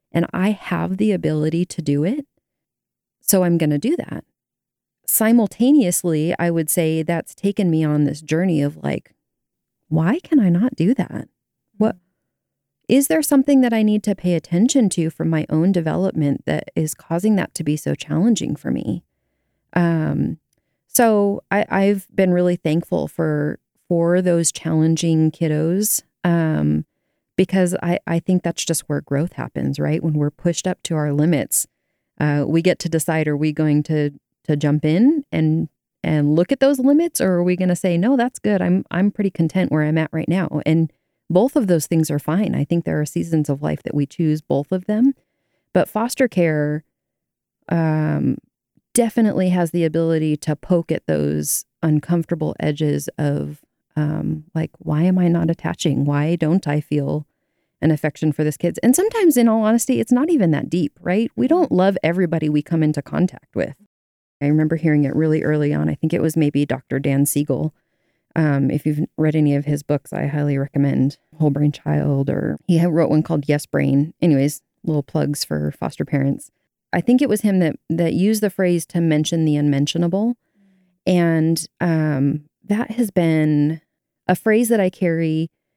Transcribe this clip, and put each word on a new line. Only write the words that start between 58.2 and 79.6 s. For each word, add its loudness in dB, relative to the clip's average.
for -2
this -2
kid's?" -2
And 2
sometimes, 2
in 4
all 2
honesty, 0
it's 0
not 2
even 2
that -2
deep, -2
right? -2
We 0
don't 2
love 2
everybody 0
we 2
come 0
into 0
contact -4
with. -4
I -2
remember 2
hearing 2
it -2
really 0
early 0
on. 0
I -2
think -4
it 0
was 0
maybe 0
Doctor -4
Dan 0
Siegel. -2
Um, 0
if -4
you've -2
read 0
any 2
of -2
his -2
books, -4
I -4
highly -2
recommend 0
Whole 2
Brain 0
Child, -2
or -2
he 4
had 2
wrote 2
one 2
called -4
Yes 0
Brain. 0
Anyways, 2
little -2
plugs -4
for -4
foster -6
parents. -2
I 0
think 4
it 0
was 0
him 2
that, 0
that 0
used 0
the 0
phrase 0
to -2
mention 0
the 2
unmentionable. 0